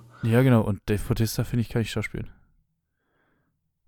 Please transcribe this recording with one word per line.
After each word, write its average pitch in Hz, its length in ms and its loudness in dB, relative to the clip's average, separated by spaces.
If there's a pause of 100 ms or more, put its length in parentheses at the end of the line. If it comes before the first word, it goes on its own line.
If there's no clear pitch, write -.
(240)
Ja, 117 180 4
genau. 123 200 6
Und 104 260 -4
Dave 104 200 -2
Bautista, 117 360 -2
finde 120 180 -4
ich, 107 80 -6
kann 120 140 -2
ich - 80 -6
schauspielen. - 400 -8 (1600)